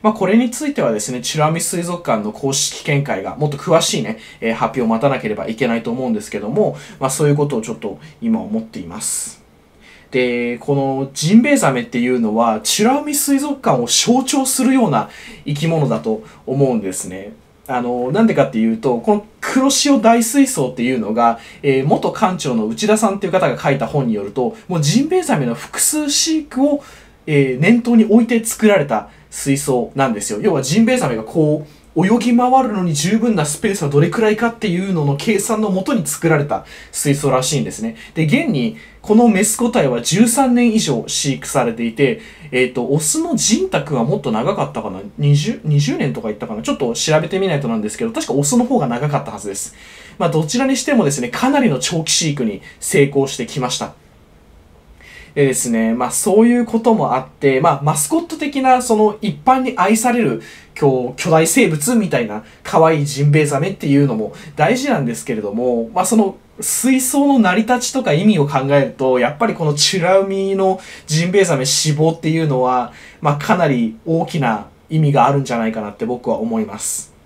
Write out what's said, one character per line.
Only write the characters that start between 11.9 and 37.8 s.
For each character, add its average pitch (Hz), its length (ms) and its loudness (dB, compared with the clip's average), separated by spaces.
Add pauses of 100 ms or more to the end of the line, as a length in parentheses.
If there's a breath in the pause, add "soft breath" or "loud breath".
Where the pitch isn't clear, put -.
い 120 80 0
う 127 100 2
の 110 160 0
は、 113 260 2
美 - 240 -2
ら 262 160 2
海 294 140 -6
水 277 240 0
族 285 220 -4
館 - 200 0
を - 60 -4
象 254 380 2
徴 262 200 0
す - 200 -2
る 262 100 4
よ 240 140 2
う - 20 0
な 110 180 0 (380 loud breath)
生 147 80 -2
き 170 140 -4
物 156 200 0
だ 110 120 -2
と 110 240 -4 (220 loud breath)
思 135 260 2
う - 20 0
ん 110 60 -2
で 95 120 -8
す - 120 -8
ね。 98 280 -14 (360)
あ 127 120 -4
の、 123 300 -4
な 208 140 2
ん - 20 6
で 175 80 2
か 139 120 2
っ - 40 -8
て 110 80 -4
い 113 140 2
う 110 40 -2
と、 120 220 0
こ 208 160 2
の 208 120 -4 (140)
黒 269 300 0
潮 277 300 2
大 233 240 4
水 277 240 2
槽 131 220 -2
っ - 40 -14
て 120 80 -4
い 127 140 0
う - 20 -2
の 107 160 -4
が、 117 240 2 (240 loud breath)
え 135 200 2
ー、 - 20 -2
元 180 260 0
館 185 280 -2
長 123 180 -4
の 214 100 -2
内 214 220 -4
田 214 80 4
さ 214 120 0
ん 196 80 -2
っ - 40 -10
て 196 60 -6
い - 20 -2
う 165 40 -4
方 180 160 2
が - 80 -2
書 - 140 -2
い 135 80 0
た - 80 -4
本 135 220 -2
に 110 60 0
よ 101 100 -4
る 101 80 -10
と、 120 240 -4 (100)
も 180 120 -4
う - 20 0
ジ 175 220 2
ン 311 60 -2
ベ 370 100 2
エ 359 40 0
ザ 269 140 0
メ 139 100 0
の 233 80 -2
複 - 260 -10
数 302 300 0
飼 311 300 0
育 277 260 -2
を、 285 160 0 (460 loud breath)
え 139 280 2
ー、 131 40 -4
念 226 200 6
頭 233 140 0
に 220 100 8
置 220 200 6
い - 20 -4
て 226 180 0
作 - 220 -2
ら 202 120 6
れ 143 80 0
た 110 240 -4 (200 loud breath)
水 139 280 -2
槽 123 360 -2
な 135 140 0
ん 117 40 -2
で 104 100 -4
す - 100 -6
よ。 104 100 -6
要 196 100 2
は 135 100 0
ジ 170 180 0
ン 226 60 6
ベ 254 80 2
エ - 20 0
ザ 170 100 0
メ 123 80 -2
が 110 80 -6
こ 151 420 0
う、 - 60 -20 (260 loud breath)
泳 196 220 4
ぎ 240 180 2
回 247 140 4 (120)
る 220 100 -2
の 190 120 -2
に 165 100 0
十 180 240 0
分 226 160 2
な 156 100 0
ス - 140 -6
ペ 214 120 -2
ー 196 40 -2
ス - 80 -4
は 143 80 -2
ど 143 80 4
れ 170 120 4
く - 100 -2
ら 214 100 4
い 214 60 0
か 233 120 0
っ 226 60 -4
て 214 140 -6
い 175 200 -2
う 190 40 -2
の 156 120 0
の 143 120 0
計 196 240 0
算 214 200 -2
の 208 100 0
も 262 120 0
と 285 100 -2
に 220 140 0
作 - 220 -2
ら 156 100 4
れ 139 60 0
た 95 200 -6 (280 loud breath)
水 143 240 0
槽 143 140 -2
ら 131 120 0
し 143 160 -2
い - 20 0
ん 107 40 -2
で 98 80 -8
す 107 100 -10